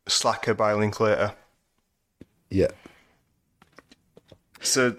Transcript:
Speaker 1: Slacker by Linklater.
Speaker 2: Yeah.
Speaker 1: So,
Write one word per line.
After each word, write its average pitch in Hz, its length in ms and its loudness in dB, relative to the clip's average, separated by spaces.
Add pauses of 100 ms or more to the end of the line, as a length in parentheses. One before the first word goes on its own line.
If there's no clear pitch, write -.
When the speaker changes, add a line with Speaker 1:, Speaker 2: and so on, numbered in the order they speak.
Speaker 1:
Slacker - 460 -2
by 107 200 0
Linklater. 104 600 0 (1160)
Speaker 2:
Yeah. 92 180 2 (1900)
Speaker 1:
So, 123 400 0